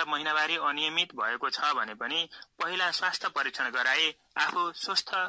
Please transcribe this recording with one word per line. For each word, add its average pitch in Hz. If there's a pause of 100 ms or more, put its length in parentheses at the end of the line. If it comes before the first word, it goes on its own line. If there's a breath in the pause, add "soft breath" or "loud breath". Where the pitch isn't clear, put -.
महिनावारी 151
अनियमित 156
भएको 120
छ 147
भने 110
पनि 156 (280 loud breath)
पहिला 175
स्वास्थ्य 185
परीक्षण 135
गराई 135 (240)
आफू 170
स्वस्थ - (140)